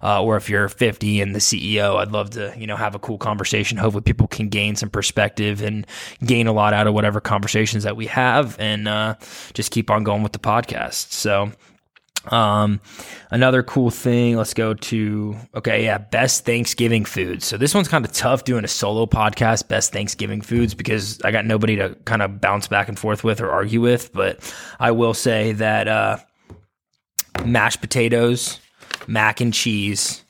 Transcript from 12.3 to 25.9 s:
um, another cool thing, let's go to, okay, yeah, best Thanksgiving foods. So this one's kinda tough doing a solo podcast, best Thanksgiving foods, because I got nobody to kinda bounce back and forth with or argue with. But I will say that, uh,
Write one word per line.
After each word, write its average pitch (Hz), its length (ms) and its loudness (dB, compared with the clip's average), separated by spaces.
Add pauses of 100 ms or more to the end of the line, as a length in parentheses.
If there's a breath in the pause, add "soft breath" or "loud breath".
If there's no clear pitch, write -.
um, 104 500 4 (500 loud breath)
another 127 320 4
cool 123 280 2
thing, 120 460 2
let's 110 160 -2
go 110 220 0
to, 107 640 -2 (180)
okay, 110 300 0
yeah, 104 140 0
best 117 460 0
Thanksgiving 117 600 0
foods. 90 420 -6
So 110 100 -4
this 131 180 -2
one's 190 140 2
kinda 131 200 0
tough 127 360 0
doing 120 200 0
a 92 40 -6
solo 110 380 0
podcast, 110 600 2
best 107 240 0
Thanksgiving 104 500 -6
foods, 117 320 0
because 107 480 -4
I 101 80 2
got 107 160 0
nobody 110 300 2
to 95 280 -2
kinda 104 240 0
bounce 101 380 0
back 101 220 0
and 104 100 -8
forth 107 260 -2
with 110 160 0
or 95 100 -2
argue 104 300 0
with. 120 320 2
But 95 280 -2 (380 loud breath)
I 120 120 2
will 113 240 2
say 110 380 0
that, 107 360 0
uh, 104 300 0 (1300)